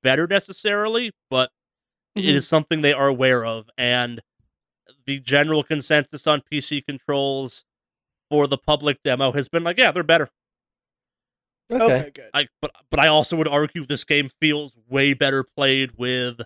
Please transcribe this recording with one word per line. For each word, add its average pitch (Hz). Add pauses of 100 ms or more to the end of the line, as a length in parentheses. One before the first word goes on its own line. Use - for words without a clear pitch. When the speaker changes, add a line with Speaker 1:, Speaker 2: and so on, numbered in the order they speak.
Speaker 1:
better 139
necessarily, 208 (200)
but 127 (640)
it 208
Speaker 2:
Mm-hmm. 165
Speaker 1:
is 143
something 156
they 147
are 139
aware 127
of, 113
and 123 (840)
the 139
general 143
consensus 147
on 147 (100)
P 151
C 147
controls 139 (640)
for 147
the 135
public 147
demo 131
has 139
been 170
like, 180
"Yeah, 240
they're 175
better." 160 (1400)
Speaker 3:
Okay. 233
Speaker 2:
Okay, 147
good. 123
Speaker 1:
I, 139 (140)
but, 147 (180)
but 147
I 156
also 151
would 156
argue 147
this 135
game 143 (100)
feels 147 (100)
way 135
better 135
played 135
with 123